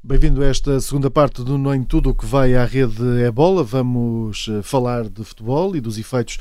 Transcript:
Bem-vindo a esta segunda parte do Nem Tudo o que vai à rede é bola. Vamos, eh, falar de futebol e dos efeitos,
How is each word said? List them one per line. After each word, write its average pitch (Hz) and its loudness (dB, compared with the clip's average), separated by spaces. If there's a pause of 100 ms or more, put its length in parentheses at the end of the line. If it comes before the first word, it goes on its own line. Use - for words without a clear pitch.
(120)
Bem-vindo 139 6
a - 2
esta 135 2
segunda 139 -2
parte 131 0
do 135 -2
Nem 135 -2
Tudo 143 2
o 127 0
que - -2
vai 131 4
à 123 6
rede 120 0
é 120 2
bola. 165 2
Vamos, 120 -4
eh, 104 -4
falar 123 -4
de 104 -14
futebol 147 -4
e 156 -4
dos 110 -8
efeitos, 117 -6